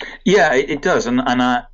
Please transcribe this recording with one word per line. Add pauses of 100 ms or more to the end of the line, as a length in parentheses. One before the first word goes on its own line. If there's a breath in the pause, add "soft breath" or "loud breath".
(260 loud breath)
Yeah,
it,
it
does.
And,
and
I, (100)